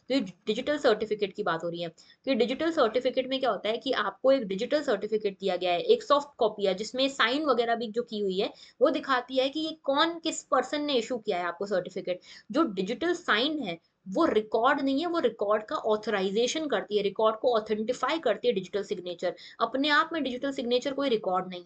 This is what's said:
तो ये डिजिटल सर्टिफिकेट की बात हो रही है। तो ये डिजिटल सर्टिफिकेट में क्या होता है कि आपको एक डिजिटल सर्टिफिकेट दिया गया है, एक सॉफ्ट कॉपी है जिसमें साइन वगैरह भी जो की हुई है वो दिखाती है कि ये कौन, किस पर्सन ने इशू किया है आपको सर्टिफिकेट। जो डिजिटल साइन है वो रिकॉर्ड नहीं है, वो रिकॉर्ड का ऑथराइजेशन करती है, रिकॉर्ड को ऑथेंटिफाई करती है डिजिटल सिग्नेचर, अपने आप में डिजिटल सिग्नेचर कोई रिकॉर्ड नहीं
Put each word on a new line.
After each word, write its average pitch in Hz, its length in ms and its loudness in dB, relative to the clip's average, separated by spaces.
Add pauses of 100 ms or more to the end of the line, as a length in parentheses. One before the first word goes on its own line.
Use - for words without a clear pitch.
तो 247 60 0
ये 277 60 2
डिजिटल 233 580 -4
सर्टिफिकेट 208 560 0
की 208 80 -6
बात 165 220 -2
हो 175 40 -2
रही 170 140 -6
है। 170 60 -6
तो - 420 -8
ये 269 40 4
डिजिटल 262 360 0
सर्टिफिकेट 254 580 2
में 262 120 -2
क्या 262 100 0
होता 196 180 -2
है 233 100 0
कि 262 140 -4
आपको 214 400 2
एक 262 140 4
डिजिटल 196 360 -2
सर्टिफिकेट 208 580 -2
दिया 185 160 0
गया 180 160 0
है, 175 80 2
एक 233 220 4
सॉफ्ट 285 260 4 (100)
कॉपी 214 280 2
है 185 80 2
जिसमें 254 340 -2
साइन 269 360 0
वगैरह 233 300 2
भी 226 140 -4
जो 220 140 -4
की 214 180 -6
हुई 190 180 -2
है 240 140 0 (280)
वो 285 100 6
दिखाती 262 460 -2
है 262 120 2
कि 294 120 -6
ये 311 240 -6
कौन, 320 340 2
किस 320 240 -4
पर्सन 294 400 0
ने 294 120 -2
इशू 214 240 0
किया 180 200 -2
है 175 60 -2
आपको 175 220 -4
सर्टिफिकेट। 180 540 -4 (320)
जो 302 100 4 (120)
डिजिटल 226 400 -2
साइन 277 480 0
है 170 160 -6 (300)
वो 240 160 2
रिकॉर्ड 233 560 2
नहीं 269 200 0
है, 339 60 -2
वो 339 120 -2
रिकॉर्ड 214 460 0
का 311 120 -6
ऑथराइजेशन 214 920 0
करती 208 300 0
है, 196 60 2
रिकॉर्ड 214 340 2
को 247 200 2
ऑथेंटिफाई 220 640 -2
करती 233 300 0
है 240 60 4
डिजिटल 190 280 -4
सिग्नेचर, 180 520 -6 (260)
अपने 262 300 0
आप 311 220 4
में 320 100 -2
डिजिटल 262 300 -4
सिग्नेचर 247 400 0
कोई 277 160 0
रिकॉर्ड 185 400 0
नहीं 180 180 -10